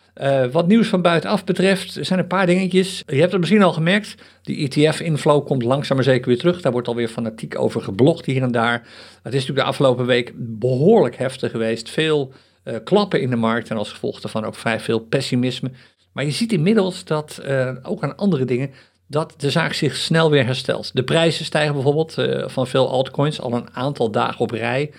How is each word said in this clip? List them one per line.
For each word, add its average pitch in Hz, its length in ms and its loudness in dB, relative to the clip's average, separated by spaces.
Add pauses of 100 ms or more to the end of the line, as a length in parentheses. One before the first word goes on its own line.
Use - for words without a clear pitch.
(140)
Eh, 139 320 0
wat 160 220 0
nieuws 214 200 6
van 180 140 0
buitenaf 180 420 2
betreft, 185 520 0
er - 100 -6
zijn 185 140 0
een 175 80 -2
paar 190 180 0
dingetjes. 180 600 2
Je 139 140 -4
hebt 180 120 4
het 196 80 0
misschien 190 240 4
al 170 100 4
gemerkt, 190 420 0 (260)
die - 220 -6
E 139 40 -2
T 147 280 4
F-inflow 147 500 2
komt 135 180 -2
langzaam 139 320 0
maar 131 100 2
zeker 127 220 2
weer 120 100 4
terug. 175 240 0
Daar 135 100 0
wordt 120 160 -2
alweer 117 200 -2
fanatiek 110 520 -8
over 117 220 0
geblogd 127 440 2
hier 131 160 0
en 127 100 0
daar. 117 220 2 (500)
Het 117 100 -10
is 135 60 2
natuurlijk 135 200 -4
de 123 40 2
afgelopen 131 420 2
week 123 300 2
behoorlijk 127 800 2
heftig 127 360 -4
geweest. 113 380 -4
Veel, 151 440 0 (300)
eh, 123 200 -8
klappen 190 380 2
in 127 80 -2
de 123 60 0
markt 113 340 0
en 113 80 -4
als 104 140 -6
gevolg - 280 -8
daarvan 110 260 -6
ook 107 100 -8
vrij 113 240 -2
veel 113 200 0
pessimisme. 127 720 -2 (420)
Maar 131 120 -4
je 151 60 -2
ziet 226 200 -2
inmiddels 185 520 0
dat, 151 400 -6
eh, 131 280 -2 (120)
ook - 200 -8
aan 143 120 -4
andere 165 300 0
dingen, 131 260 -2 (360)
dat 156 300 -4
de 143 120 -2
zaak 160 240 0
zich - 220 -2
snel 165 340 2
weer 143 160 4
herstelt. 123 480 -4
De 131 100 -2
prijzen 160 420 0
stijgen 151 280 0
bijvoorbeeld, 143 440 0
eh, - 300 -2
van 127 200 -2
veel 131 220 2
altcoins 139 520 -2
al 120 120 -6
een 120 200 -6
aantal 127 380 -2
dagen 117 280 -2
op 110 120 -2
rij. 120 480 -4